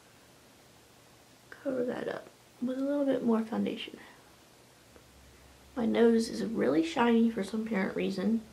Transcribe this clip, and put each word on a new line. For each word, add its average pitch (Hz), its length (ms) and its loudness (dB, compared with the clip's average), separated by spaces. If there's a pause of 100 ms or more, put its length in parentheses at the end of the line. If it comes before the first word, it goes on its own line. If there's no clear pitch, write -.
(1500)
cover 254 360 -4
that - 240 -4
up - 180 -8 (340)
with 254 160 -2
a 269 40 -4
little 285 240 0
bit 269 180 2
more 226 180 2
foundation. 220 560 -4 (1800)
My 233 80 0
nose 226 420 4
is 208 160 -6
really 226 400 2
shiny 233 480 4
for 220 100 -6
some 220 240 -4
apparent 202 300 -2
reason. 196 460 0 (120)